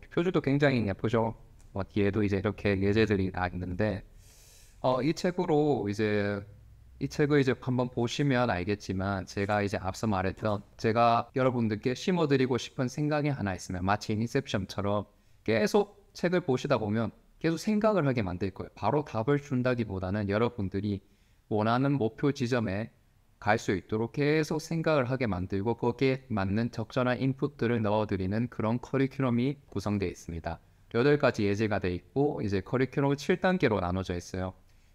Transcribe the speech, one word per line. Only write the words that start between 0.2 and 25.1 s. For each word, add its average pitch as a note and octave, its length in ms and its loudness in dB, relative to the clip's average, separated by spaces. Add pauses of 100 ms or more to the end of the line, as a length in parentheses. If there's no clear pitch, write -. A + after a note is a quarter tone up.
굉장히 C3+ 460 2
예쁘죠. A2+ 480 0 (380)
어, F#2+ 140 -6
뒤에도 G2+ 360 2
이제 G2+ 140 2
이렇게 G2 440 0
예제들이 G2+ 500 2
다 F2+ 180 -4
있는데, F#2 540 -4 (760)
어, B2+ 240 0
이 D#3 100 2
책으로 D3+ 760 0
이제, G2+ 560 0 (560)
이 C#3 80 -4
책을 D3 320 2
이제 C3 220 4
한번 B2 280 0
보시면 B2 600 0
알겠지만, F#2+ 760 -2
제가 G#2 340 0
이제 G2+ 160 0
앞서 F#2 300 -4
말했던 G2 560 -2 (140)
제가 A#2 580 2
여러분들께 A#2+ 580 0
심어드리고 C#3 640 2
싶은 - 300 -4
생각이 D3 420 -2
하나 G2+ 240 -2
있으면 F2+ 320 -6
마치 G#2+ 280 0
인셉션처럼 G#2 920 -2 (380)
계속 G3+ 680 0
책을 F3+ 280 0
보시다 C3+ 380 0
보면 G#2+ 320 -2 (280)
계속 E3 180 0
생각을 G#3 500 2
하게 A#2+ 160 2
만들 F2+ 260 -4
거예요. - 240 -12
바로 C#3 320 0
답을 C#3+ 380 0
준다기보다는 G#2+ 840 -2
여러분들이 G2+ 720 0 (480)
원하는 A#2 420 2
목표 C#3 400 0
지점에 A#2 580 -2 (480)
갈 A2 220 2
수 - 140 -2
있도록 G#2+ 400 -4
계속 D3+ 460 0
생각을 D3+ 520 0